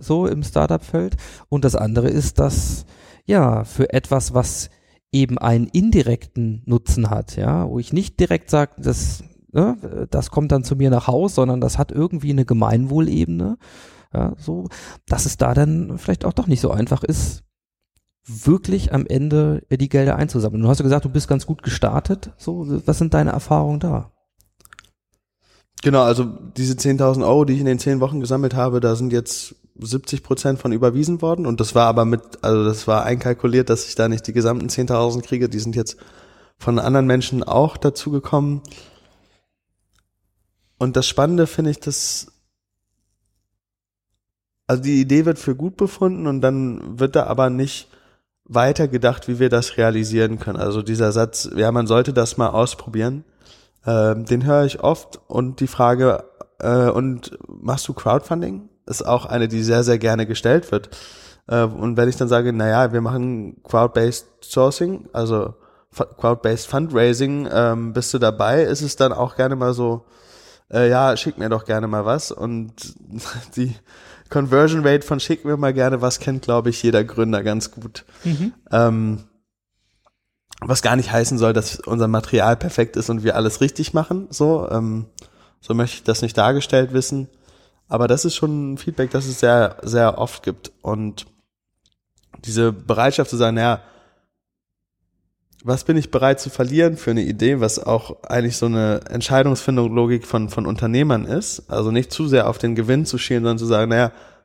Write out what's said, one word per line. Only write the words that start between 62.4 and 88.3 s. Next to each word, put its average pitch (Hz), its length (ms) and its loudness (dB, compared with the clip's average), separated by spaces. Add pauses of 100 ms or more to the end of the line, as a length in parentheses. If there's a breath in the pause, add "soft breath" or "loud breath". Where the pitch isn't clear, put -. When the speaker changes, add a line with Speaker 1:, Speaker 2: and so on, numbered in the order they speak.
Speaker 2:
„Na 110 160 0
ja, 117 240 2
wir 120 80 0
machen 123 640 -6
Crowd-based 117 640 0 (140)
Sourcing, 156 720 0
also 113 420 -2 (360 soft breath)
Fu-, - 140 -4
Crowd-based 117 640 0
Fundraising, 135 840 0
ähm, 117 400 0
bist 123 220 -4
du 131 40 2
dabei?“, 113 440 2
ist 147 200 0
es 143 140 -6
dann 131 160 4
auch - 240 -4
gerne 131 200 0
mal 127 180 0
so, 117 300 -2 (680 soft breath)
„Äh, 120 160 4
ja, 127 280 4
schick - 220 -6
mir 110 100 -4
doch 110 160 -2
gerne 110 240 -2
mal 107 160 -2
was.“ 131 260 -2
Und 113 640 -10 (160)
<laughs> - 460 -14
die 127 180 -2 (560 loud breath)
Conversion 147 560 4
Rate 143 200 4
von 143 120 -2
„Schick - 260 -4
mir 147 120 -2
mal 139 180 0
gerne 131 260 0
was“ 123 200 -2
kennt, 131 220 -4
glaub 120 240 0
ich, 120 160 -2
jeder 110 220 4
Gründer 113 380 -2
ganz 107 300 -4
gut. 113 320 -18 (200 loud breath)
Speaker 1:
Mhm. 170 280 -2 (180)
Speaker 2:
Ähm, 110 540 0 (1400)
was 123 200 -2
gar 120 160 2
nicht 117 160 -2
heißen 117 260 0
soll, 113 140 4
dass - 280 -2
unser 113 280 -2
Material 110 480 2
perfekt 120 400 -2
ist 110 140 -4
und 110 140 -4
wir 113 120 2
alles 110 240 0
richtig - 320 -2
machen. 180 380 -4
So, 151 400 0
ähm, 110 360 -4 (540 loud breath)
so - 140 -4
möchte 117 220 -2
ich - 80 -18
das 113 180 0
nicht 113 160 -4
dargestellt 131 540 2
wissen. 135 360 -2 (600 soft breath)
Aber 117 180 0
das 123 180 2
ist 170 120 -2